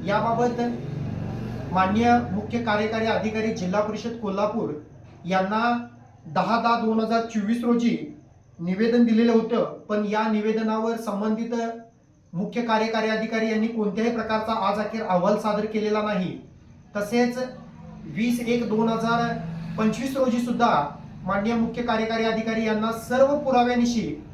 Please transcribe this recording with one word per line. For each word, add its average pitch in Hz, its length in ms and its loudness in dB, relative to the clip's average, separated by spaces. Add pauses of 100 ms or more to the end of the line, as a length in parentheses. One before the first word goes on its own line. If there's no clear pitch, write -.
याबाबत 233 520 2 (1120)
माननीय 214 460 6 (140)
मुख्य 214 300 -4
कार्यकारी 220 440 0
अधिकारी 214 480 0
जिल्हा 185 260 0
परिषद 226 420 -4
कोल्हापूर 202 480 -2 (540)
यांना 214 640 0 (400)
दहा 185 340 2
दहा 233 200 4
दोन 220 200 2
हजार 226 200 2
चोवीस 226 440 -2
रोजी 240 560 0 (380)
निवेदन 226 460 4
दिलेलं 226 280 6
होतं, 226 320 2
पण 208 400 -4
या 214 240 0
निवेदनावर 220 680 0
संबंधित 220 580 -2 (760)
मुख्य 214 300 -4
कार्यकारी 220 460 0
अधिकारी 226 420 0
यांनी 214 160 0
कोणत्याही 220 480 0
प्रकारचा 220 540 -2
आज 208 100 0
अखेर 214 280 -4
अहवाल 185 320 2
सादर 208 260 -2
केलेला 214 380 0
नाही. 185 360 -2 (580)
तसेच 240 420 0 (680)
वीस 220 360 0
एक 226 280 0
दोन 220 200 2
हजार 226 320 2 (580)
पंचवीस 262 380 0
रोजी 247 220 2
सुद्धा 185 480 2 (380)
माननीय 202 300 0
मुख्य 233 280 0
कार्यकारी 226 420 0
अधिकारी 226 420 0
यांना 220 260 0
सर्व 269 460 2
पुराव्यानिशी 240 960 2